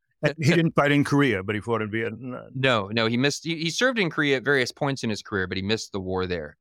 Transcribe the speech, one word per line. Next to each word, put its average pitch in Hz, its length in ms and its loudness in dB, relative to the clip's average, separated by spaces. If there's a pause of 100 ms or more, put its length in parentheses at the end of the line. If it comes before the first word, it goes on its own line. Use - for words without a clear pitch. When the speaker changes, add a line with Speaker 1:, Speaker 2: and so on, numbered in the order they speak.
(380)
Speaker 1:
He 160 160 4
didn't 165 200 2
fight 143 160 4
in 143 140 4
Korea, 135 380 2
but 104 120 -4
he 107 60 -2
fought 110 220 -2
in 107 80 -4
Vietnam. 113 640 -6
Speaker 2:
No, 123 340 2
no, 113 200 0
he 120 100 0
missed, 139 260 0
he, 165 120 -4
he 160 120 -4
served 240 300 0
in 180 100 2
Korea 156 300 2
at 113 40 -6
various 135 300 2
points 139 320 -4
in 117 60 0
his 101 100 -4
career, 95 260 -2
but 95 120 -4
he 95 40 -4
missed 107 300 -2
the 101 80 -4
war 92 260 -4
there. 82 340 -6